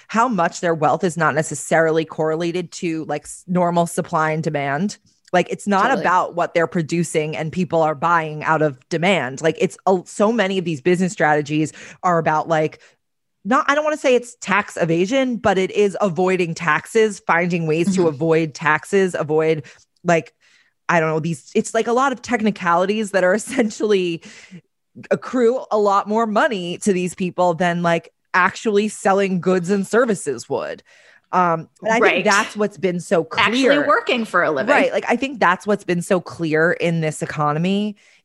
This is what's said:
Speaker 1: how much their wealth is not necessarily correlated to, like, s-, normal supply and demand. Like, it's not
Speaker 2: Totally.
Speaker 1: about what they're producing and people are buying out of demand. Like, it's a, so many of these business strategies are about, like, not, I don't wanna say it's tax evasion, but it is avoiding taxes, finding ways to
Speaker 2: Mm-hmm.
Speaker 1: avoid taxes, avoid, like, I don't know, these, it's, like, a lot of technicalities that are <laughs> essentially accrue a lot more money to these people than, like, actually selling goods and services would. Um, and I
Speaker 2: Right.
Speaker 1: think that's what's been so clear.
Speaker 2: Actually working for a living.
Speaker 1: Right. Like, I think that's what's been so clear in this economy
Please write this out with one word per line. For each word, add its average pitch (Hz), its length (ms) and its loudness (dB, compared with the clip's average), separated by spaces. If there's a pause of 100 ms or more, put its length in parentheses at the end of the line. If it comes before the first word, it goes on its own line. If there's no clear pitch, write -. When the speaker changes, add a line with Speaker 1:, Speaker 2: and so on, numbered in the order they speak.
Speaker 1:
how 226 200 0
much 180 340 -2
their 170 120 0
wealth 147 300 0
is 175 140 -2
not 151 180 2
necessarily 160 680 0
correlated 165 680 -4
to, 160 340 -6
like, 151 200 -6
s-, - 220 -18
normal 175 380 2
supply 156 460 -2
and 156 120 -2
demand. 147 540 -2 (360)
Like, 175 160 2
it's - 180 -10
not 202 220 2
Speaker 2:
Totally. 233 140 0
Speaker 1:
about 175 320 0
what 170 180 -2
they're 165 140 2
producing 160 680 -2
and 156 160 -6
people 165 300 -2
are 156 140 0
buying 160 500 -2
out 156 160 2
of 147 260 0
demand. 156 540 0
Like, 165 180 0
it's - 260 -2
a, 185 200 4
so 214 260 0
many 196 260 0
of 180 60 -2
these 160 180 -4
business 180 300 2
strategies 151 600 0 (280)
are 175 160 2
about, 156 300 0
like, 156 320 0 (640)
not, 262 260 0
I 285 60 2
don't 302 80 -2
wanna 302 140 -2
say 262 180 2
it's 240 240 -2
tax 196 380 -2
evasion, 196 580 0
but 190 220 0
it 190 140 0
is 202 280 0
avoiding 180 560 0
taxes, 196 720 0
finding 170 400 0
ways 175 280 0
to 190 80 0
Speaker 2:
Mm-hmm. 165 40 4
Speaker 1:
avoid 160 460 0
taxes, 170 640 0
avoid, 156 480 0 (420)
like, 165 280 0 (540)
I 170 140 2
don't 160 80 0
know, 156 100 -2
these, 160 340 -8
it's, 214 200 -2
like, 226 140 0
a 240 60 0
lot 262 200 2
of - 80 -12
technicalities 202 920 0
that 180 140 2
are 180 80 4
<laughs> 202 80 0
essentially 208 800 -2 (880)
accrue 240 600 0
a 214 60 0
lot 202 300 2
more 220 180 0
money 202 540 0
to 202 140 2
these 180 200 -2
people 180 400 0
than, 175 300 0
like, 170 300 0 (200)
actually 202 540 2
selling 196 540 2
goods 180 280 0
and 196 160 0
services 202 640 -2
would. 85 340 -6 (500)
Um, 165 340 2 (160)
and 214 80 -2
I 226 80 2
Speaker 2:
Right. 185 160 4
Speaker 1:
think 180 100 -2
that's 208 300 2
what's 208 220 -4
been 175 240 -2
so 165 220 0
clear. 202 220 0 (280)
Speaker 2:
Actually 285 140 0
working 294 360 0
for 180 200 0
a 147 80 0
living. 214 220 0
Speaker 1:
Right. 214 200 2
Like, 214 160 -2
I 233 80 2
think 269 220 -6
that's - 280 2
what's 208 160 0
been 175 180 -2
so 180 200 0
clear 160 500 0
in 165 300 0
this 156 200 -4
economy 175 760 -2 (280)